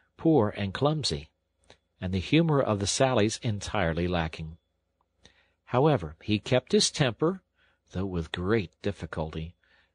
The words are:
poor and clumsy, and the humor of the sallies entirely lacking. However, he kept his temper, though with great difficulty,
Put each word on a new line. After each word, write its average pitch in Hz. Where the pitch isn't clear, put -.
poor 139
and 101
clumsy, 131
and 92
the 98
humor 151
of 104
the 101
sallies 117
entirely 90
lacking. 80
However, 123
he 104
kept -
his 208
temper, 156
though 95
with 87
great 92
difficulty, 82